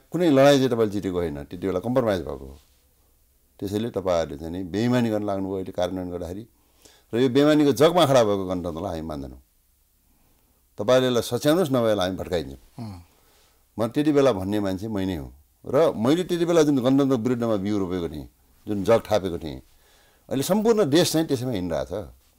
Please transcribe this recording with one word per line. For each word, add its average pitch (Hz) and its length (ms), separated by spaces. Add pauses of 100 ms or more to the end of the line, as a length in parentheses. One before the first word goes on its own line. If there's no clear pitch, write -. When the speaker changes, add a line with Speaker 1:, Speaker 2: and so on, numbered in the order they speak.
(100)
Speaker 1:
कुनै 170 200
लडाइँ 139 280
चाहिँ 131 120
तपाईँले 113 220
जितेको 92 260
होइन, 73 260
त्यति 92 220
बेला 90 120
कम्प्रोमाइज 113 420
भएको 69 260
हो। 67 120 (1040)
त्यसैले 104 300
तपाईँहरूले 85 480
चाहिँ 82 140
नि 90 120
बेइमानी 117 460
गर्न 104 160
लाग्नुभयो 98 280
अहिले 95 180
कार्यान्वयन 90 380
गर्दाखेरि। 87 340 (720)
र - 60
यो 131 80
बेइमानीको 147 440
जगमा 165 340
खडा 127 180
भएको 101 220
गणतन्त्रलाई 90 440
हामी 80 160
मान्दैनौँ। 67 360 (1400)
तपाईँले 127 280
यसलाई 120 160
सच्याउनुहोस्, 147 480
नभए 120 220
यसलाई 95 160
हामी 92 100
भड्काइदिन्छौँ। 82 640
Speaker 2:
उम्। 92 160 (800)
Speaker 1:
म 113 100
त्यति 151 240
बेला 139 200
भन्ने 98 280
मान्छे 98 280
मै 101 160
नै 95 120
हुँ। 65 160 (340)
र 147 260
मैले 143 320
त्यति 170 200
बेला 170 180
जुन 147 160
गणतन्त्र 135 380
विरुद्धमा 117 400
बिउ 101 220
रोपेको 90 300
थिएँ, 73 200 (380)
जुन 101 180
जग 110 160 (100)
थापेको 92 280
थिएँ, 71 220 (680)
अहिले 131 140
सम्पूर्ण 214 420
देश 151 280
चाहिँ 160 140
त्यसैमा 131 260
हिँडिरहेको 82 340
छ। 90 220 (300)